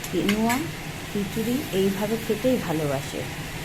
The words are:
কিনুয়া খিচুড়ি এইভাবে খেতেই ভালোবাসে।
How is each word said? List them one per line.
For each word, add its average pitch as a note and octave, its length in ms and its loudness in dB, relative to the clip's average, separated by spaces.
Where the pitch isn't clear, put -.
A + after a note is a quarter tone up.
কিনুয়া A3 480 2
খিচুড়ি G#3+ 460 0
এইভাবে G3+ 440 2
খেতেই A#3+ 320 2
ভালোবাসে। D3 540 0